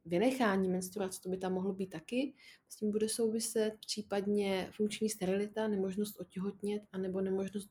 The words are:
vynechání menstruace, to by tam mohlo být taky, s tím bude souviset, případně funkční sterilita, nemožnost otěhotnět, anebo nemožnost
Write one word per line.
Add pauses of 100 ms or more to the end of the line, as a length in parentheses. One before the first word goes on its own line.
vynechání
menstruace,
to
by
tam
mohlo
být
taky, (360)
s
tím
bude
souviset,
případně
funkční
sterilita,
nemožnost
otěhotnět,
anebo
nemožnost